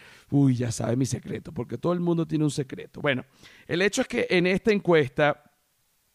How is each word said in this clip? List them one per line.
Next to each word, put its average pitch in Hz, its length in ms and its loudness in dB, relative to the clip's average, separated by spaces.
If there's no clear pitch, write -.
"Uy, 135 260 4
ya 117 160 -4
sabe 120 240 -2
mi 131 100 0
secreto", - 480 -8
porque 123 240 -8
todo 170 160 -2
el 180 60 -2
mundo 170 280 0
tiene 151 160 0
un 147 80 2
secreto. - 500 -10
Bueno, 139 220 0
el 170 140 -2
hecho 208 200 0
es 247 60 0
que 233 220 -2
en 175 180 2
esta 190 240 0
encuesta, 151 720 2